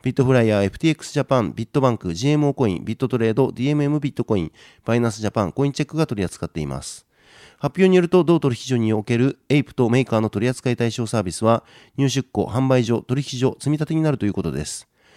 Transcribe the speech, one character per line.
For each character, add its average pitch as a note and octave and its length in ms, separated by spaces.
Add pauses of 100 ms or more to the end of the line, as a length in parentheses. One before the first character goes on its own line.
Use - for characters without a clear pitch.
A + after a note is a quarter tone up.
ビ C3 120
ッ - 20
ト C3+ 100
フ C3 80
ラ B2 100
イ A2 60
ヤ G#2 120
ー、 G2+ 40
エ G2 40
フ - 100
テ - 80
ィ D#3+ 40
ー - 20
エ - 20
ッ - 40
ク - 60
ス - 80
ジ D3 80
ャ B2+ 40
パ C3 160
ン、 F2 160
ビ A2+ 80
ッ - 20
ト - 140
バ C3 100
ン A2 80
ク、 F2 160
ジ A2+ 140
ー - 20
エ D3+ 60
ム D3 100
オ C#3+ 40
ー - 20
コ B2+ 160
イ F#2 100
ン、 - 60
ビ A2 100
ッ - 20
ト B2+ 120
ト B2+ 100
レ A2+ 120
ー A2 40
ド、 B2+ 160
デ A#2 140
ィ - 20
ー C#3+ 40
エ D3 40
ム D3 80
エ C#3+ 60
ム D3 100
ビ C#3+ 120
ッ - 20
ト - 100
コ A2 140
イ F#2 60
ン、 D#2 100 (320)
バ A2+ 100
イ A#2+ 60
ナ A#2 80
ン A2 40
ス G#2 80
ジ G#2+ 60
ャ G2+ 60
パ A2 120
ン、 E2+ 60
コ C#3 140
イ C#3+ 40
ン C#3 40
チ D3+ 100
ェ C#3+ 40
ッ - 20
ク D3+ 80
が D#3 100
取 G#2 140
り F#2+ 40
扱 - 220
っ - 20
て - 120
い D2 80
ま C2+ 140
す。 - 220 (540)
発 - 220
表 F#3+ 80
に F#3 80
よ F3+ 60
る E3+ 60
と、 F3+ 140
同 E3 160
取 C3+ 160
引 - 80
所 B2+ 140
に A2 160
お G#2+ 100
け A#2 160
る C3 300
エ D3 100
イ C#3 60
プ - 100
と A#2+ 160
メ B2+ 120
ー - 20
カ A2+ 140
ー - 20
の A2 100
取 - 140
り B2 40
扱 B2+ 220
い A#2 60
対 A#2 160
象 A#2 160
サ A#2 100
ー G#2 60
ビ F2+ 80
ス - 120
は、 A2+ 200 (320)
入 C3+ 120
出 B2+ 220
庫、 G#2 140
販 C3 240
売 B2+ 160
所、 A2+ 180
取 C3 180
引 C3 200
所、 B2+ 180
積 - 120
み D3+ 60
立 D3+ 120
て D#3+ 80
に D#3+ 60
な D#3 100
る C3 60
と - 60
い G#2 40
う G2 40
こ F#2 120
と D#2+ 80
で C#2+ 140
す。 - 200 (300)